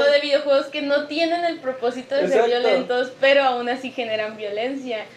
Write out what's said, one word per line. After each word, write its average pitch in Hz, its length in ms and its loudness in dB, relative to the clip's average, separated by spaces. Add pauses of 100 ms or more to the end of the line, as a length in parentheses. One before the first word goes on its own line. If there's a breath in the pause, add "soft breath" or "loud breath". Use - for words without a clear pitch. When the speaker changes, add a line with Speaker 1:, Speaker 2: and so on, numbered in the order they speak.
Speaker 1:
Eso 285 80 4
Speaker 2:
de 285 80 6
videojuegos 285 480 2
que 294 160 -6
no 285 240 0
tienen 330 380 0
el 330 120 -2
propósito 254 560 -4
de 196 140 0
ser 220 160 4
Speaker 1:
Exacto. 233 60 2
Speaker 2:
violentos, 247 680 0
pero 277 240 6
aún 240 260 0
así 262 200 -4
generan 220 480 -4
violencia, 226 600 -6 (180 loud breath)